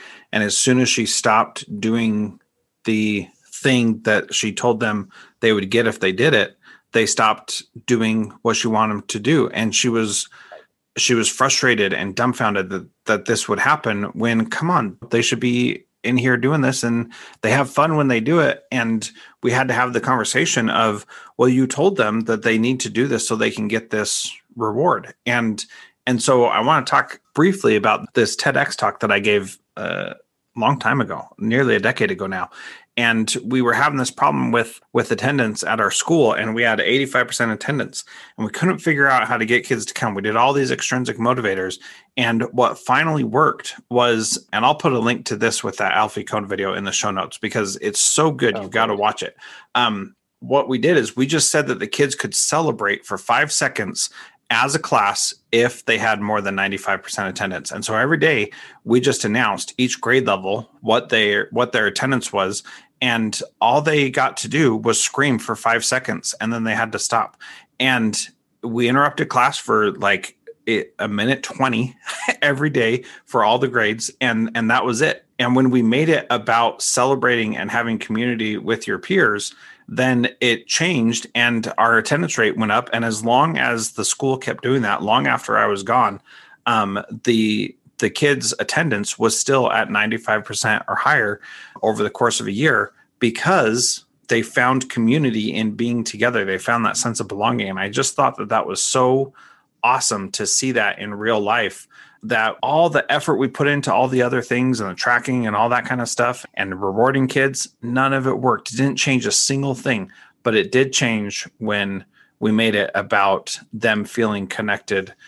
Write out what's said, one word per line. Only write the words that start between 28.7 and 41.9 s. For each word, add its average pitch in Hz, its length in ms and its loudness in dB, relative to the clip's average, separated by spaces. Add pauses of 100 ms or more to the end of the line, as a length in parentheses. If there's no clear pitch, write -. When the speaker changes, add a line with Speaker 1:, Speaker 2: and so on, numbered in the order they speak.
Speaker 1:
talk - 240 -2
that 104 140 0
I 101 60 2
gave 101 380 0 (200)
a - 380 -6 (420)
long 123 200 2
time 131 220 2
ago, 95 380 -6
nearly 117 360 2
a 104 60 2
decade 110 320 0
ago 95 160 -6
now. 95 220 -6 (460)
And 113 480 0
we 127 200 0
were 117 100 2
having 143 240 0
this 127 140 -2
problem 135 400 0
with, 117 280 -2 (140)
with 120 180 0
attendance 120 520 -2
at 110 160 0
our 101 100 2
school, 143 420 2
and 110 220 -2
we 117 80 -2
had 113 180 2
eighty-five 127 460 0
percent 117 260 -2
attendance, 120 520 -6 (340)
and 113 80 -4
we 107 60 -6
couldn't 175 260 0
figure 143 300 2
out 123 200 4
how 123 80 -2
to 113 120 -2
get 120 180 2
kids 120 220 -2
to - 80 -10
come. 113 180 -2
We 98 80 -6
did 107 140 -2
all 127 180 4
these 139 160 0
extrinsic 123 480 -4
motivators, 104 640 -2 (380)